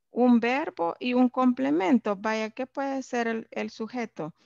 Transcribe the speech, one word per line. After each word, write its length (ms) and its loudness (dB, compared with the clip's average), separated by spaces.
un 280 4
verbo 600 -2
y 160 -2
un 140 4
complemento. 840 2
Vaya, 360 -4
¿qué 160 -8
puede 340 -6
ser 260 -4
el, 220 -4
el 220 -8
sujeto? 600 -8